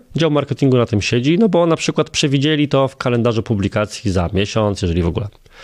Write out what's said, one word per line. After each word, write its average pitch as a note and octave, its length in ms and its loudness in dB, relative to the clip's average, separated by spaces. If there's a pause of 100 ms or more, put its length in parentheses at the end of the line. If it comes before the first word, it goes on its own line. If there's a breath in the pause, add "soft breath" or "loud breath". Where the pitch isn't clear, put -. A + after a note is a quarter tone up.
(160)
dział D#3 160 2
marketingu C3+ 460 2
na A#2+ 80 4
tym G#2 160 0
siedzi, C3 380 0
no A3+ 100 4
bo F3 160 2
na E3 100 2
przykład - 340 -2
przewidzieli D3 580 0
to C3+ 200 2
w - 100 -10
kalendarzu A#2 460 0
publikacji G#2 680 -2
za F2 220 0
miesiąc, G#2 480 -2
jeżeli F2 220 0
w E2+ 40 0
ogóle. E2+ 200 -4 (360 loud breath)